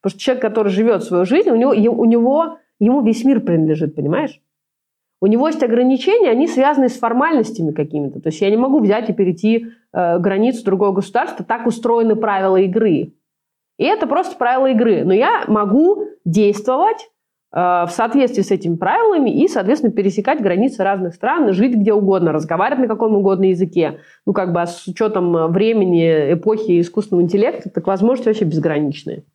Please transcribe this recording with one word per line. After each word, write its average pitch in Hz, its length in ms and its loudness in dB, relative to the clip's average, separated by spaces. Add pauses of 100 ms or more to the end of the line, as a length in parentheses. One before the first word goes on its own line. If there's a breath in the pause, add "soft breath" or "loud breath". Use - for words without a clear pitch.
Потому 196 60 0
что 196 100 -20
человек, 254 220 -2
который 214 260 0
живет 202 340 0
свою 180 220 0
жизнь, 269 260 2
у 233 60 2
него, 254 160 2
е-, 214 160 2
у 240 160 0
него, 254 540 2 (200)
ему 247 220 2
весь 226 240 0
мир 269 160 2
принадлежит, 156 540 -2
понимаешь? 170 440 -4 (840)
У 190 40 2
него 233 220 2
есть - 140 -2
ограничения, 254 680 2
они 254 160 2
связаны 269 440 2
с 247 80 -14
формальностями 233 760 -2
какими-то. 147 480 -6
То - 80 -4
есть - 140 -6
я 196 80 0
не 220 80 2
могу 269 220 2
взять 214 280 0
и 202 60 -2
перейти, 214 540 0 (260 loud breath)
э, 175 240 0
границу 214 440 0
другого 196 300 0
государства. 202 540 -4
Так 233 200 -4
устроены 233 500 0
правила 196 420 0
игры. 190 560 0 (640)
И - 60 -2
это 392 220 -2
просто 359 300 -4
правила 262 320 0
игры. 220 360 2
Но 185 100 2
я 330 340 0
могу 277 560 2 (220)
действовать, 214 840 0 (460)
э, - 40 -2 (280)
в 170 40 -8
соответствии 226 520 0
с - 80 -2
этими 170 260 -2
правилами 269 540 2
и, 320 180 2
соответственно, 214 440 0
пересекать 208 500 -2
границы 196 420 0
разных 185 300 -2
стран, 262 400 0
жить 240 220 2
где 208 180 2
угодно, 190 380 2
разговаривать 170 500 -2
на 233 60 0
каком 220 280 0
угодно 190 300 2
языке. 175 540 0 (260 loud breath)
Ну, 202 80 -2
как 185 180 -2
бы, 170 100 0
а 170 40 -2
с - 200 -14
учетом, 185 500 -2
э, 160 120 0
времени, 170 880 2
эпохи 214 380 0
и 170 100 4
искусственного 175 420 0
интеллекта, 202 460 -2
так - 160 -6
возможности 226 420 0
вообще 214 160 0
безграничные. 151 800 -4 (100)